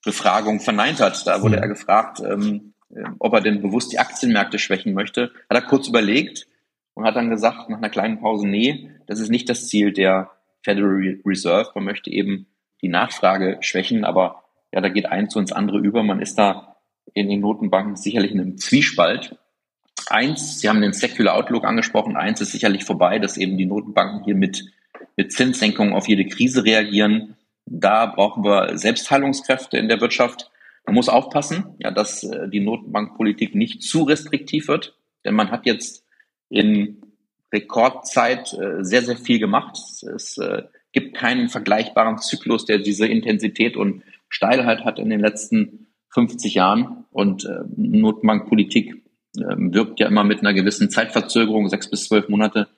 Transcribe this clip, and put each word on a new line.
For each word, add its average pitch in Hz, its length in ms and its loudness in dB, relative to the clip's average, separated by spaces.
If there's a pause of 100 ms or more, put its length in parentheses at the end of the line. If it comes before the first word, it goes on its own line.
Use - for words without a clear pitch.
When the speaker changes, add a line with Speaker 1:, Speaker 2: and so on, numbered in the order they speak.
Speaker 1:
Befragung 104 560 0
verneint 120 400 0
hat. 101 260 2
Da 98 160 2
wurde 110 160 4
Speaker 2:
Mhm. - 60 0
Speaker 1:
er 104 60 -2
gefragt, 104 500 0
ähm, 104 540 -4 (200)
äh, 104 100 -12 (160)
ob 110 140 0
er 110 80 4
denn 101 200 0
bewusst 101 300 -2
die - 80 -4
Aktienmärkte 107 600 0
schwächen 98 340 -2
möchte. 104 380 -4 (180)
Hat 113 80 4
er 123 40 4
kurz 135 260 2
überlegt 117 600 0 (460)
und 107 120 -6
hat 107 100 2
dann 117 140 -2
gesagt, 113 400 -2
nach 110 80 -6
einer 107 120 -4
kleinen 110 300 -4
Pause, 107 280 0
„Nee, 113 440 0 (160)
das 104 120 -8
ist 110 100 -4
nicht 117 200 0
das - 180 -4
Ziel 104 240 2
der 95 400 2 (320)
Federal 101 320 0
Re-, 95 300 -2
Reserve.“ 95 500 0
Man 98 100 -6
möchte 101 260 -8
eben 98 340 -2 (360)
die 92 80 -4
Nachfrage 95 720 0
schwächen, 104 420 -2
aber 92 400 0 (300)
ja, 95 80 0
da 95 80 0
geht 98 160 -2
eins 101 280 -2
so 110 60 0
ins 95 140 -2
andere 101 260 0
über. 104 240 2
Man 101 180 0
ist - 160 -8
da 101 380 0 (380)
in 101 160 0
den 101 100 0
Notenbanken 101 560 0
sicherlich 104 360 -2
in 98 100 0
einem 92 160 -6
Zwiespalt. - 800 0 (680)
Eins, 135 520 -2
Sie - 80 -2
haben 107 140 4
den 101 120 0
Secular 101 420 0
Outlook 113 280 -2
angesprochen, 110 540 -2
eins 104 240 -2
ist 101 100 -8
sicherlich 98 320 0
vorbei, 92 340 2
dass 104 200 -4
eben 95 200 -2
die 92 80 0
Notenbanken 104 580 -2
hier 101 120 0
mit, 95 300 0 (500)
mit 101 160 -2
Zinssenkungen 110 600 0
auf 98 140 -2
jede 98 180 4
Krise 123 400 0
reagieren. 107 720 2 (280)
Da 101 420 2
brauchen 101 360 0
wir 95 340 2
Selbstheilungskräfte 135 1000 0
in 110 100 0
der 110 140 2
Wirtschaft. - 500 0 (340)
Man 104 100 2
muss - 140 4
aufpassen, 147 680 0
ja, - 120 -4
dass, - 320 -4
äh, 95 260 -8
die 101 100 -2
Notenbankpolitik 107 960 -2
nicht - 260 -2
zu 160 220 0
restriktiv 151 640 -2
wird, - 280 -4 (280)
denn 104 100 -2
man 104 180 0
hat 120 140 -6
jetzt - 400 -4 (440)
in 104 520 0 (520)
Rekordzeit, 123 1000 0
äh, 98 300 -4
sehr, 92 180 2
sehr 120 140 -4
viel 117 240 0
gemacht. 107 380 0 (360)
Es, - 240 -14
äh, - 260 -6 (280)
gibt - 260 -4
keinen 123 320 0
vergleichbaren 110 720 0
Zyklus, - 440 -2
der 107 160 2
diese 101 260 0
Intensität 110 720 0
und 98 280 -2 (260)
Steilheit 117 560 2
hat 117 120 -2
in - 120 -4
den 107 100 0
letzten - 680 0 (220)
fünfzig 113 440 0
Jahren. 104 580 2
Und, 101 320 0
äh, - 200 -8 (120)
Notenbankpolitik, 107 1300 2 (340)
ähm, - 360 -2
wirkt 107 260 0
ja 110 80 4
immer 104 160 4
mit 104 160 2
einer 104 140 2
gewissen 98 360 2
Zeitverzögerung, 110 760 0
sechs - 220 -4
bis - 160 -6
zwölf 104 240 2
Monate. 104 480 0